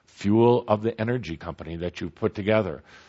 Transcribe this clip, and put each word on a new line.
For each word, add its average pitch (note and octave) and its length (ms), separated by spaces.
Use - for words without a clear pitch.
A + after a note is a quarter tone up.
fuel A#2 600
of G#2+ 140
the A2+ 180
energy A2 360
company E2 400
that E2+ 240
you've F2 140
put - 200
together. G2 480